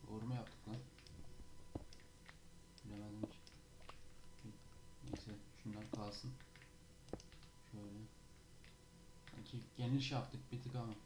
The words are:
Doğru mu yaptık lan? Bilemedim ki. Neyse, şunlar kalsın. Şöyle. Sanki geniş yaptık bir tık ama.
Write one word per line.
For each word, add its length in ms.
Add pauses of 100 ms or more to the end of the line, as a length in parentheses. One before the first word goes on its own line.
Doğru 200
mu 80
yaptık 340
lan? 80 (2000)
Bilemedim 380
ki. 160 (1700)
Neyse, 260 (320)
şunlar 280
kalsın. 400 (1400)
Şöyle. 280 (1300)
Sanki 300 (160)
geniş 360
yaptık 400
bir 100
tık 140
ama. 180 (120)